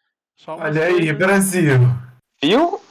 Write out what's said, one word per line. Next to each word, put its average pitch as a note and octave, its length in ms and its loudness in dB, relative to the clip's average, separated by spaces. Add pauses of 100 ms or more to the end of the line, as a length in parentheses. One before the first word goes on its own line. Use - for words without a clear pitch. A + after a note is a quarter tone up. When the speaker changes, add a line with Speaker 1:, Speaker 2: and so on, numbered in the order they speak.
(360)
Speaker 1:
só - 200 -16
umas D#3 200 -6
Speaker 2:
Olha D#3+ 120 0
aí, F3+ 80 0
Speaker 1:
coisas. D#3 220 -2
Speaker 2:
Brasil. F3+ 560 0 (680)
Speaker 3:
Viu? D4+ 500 0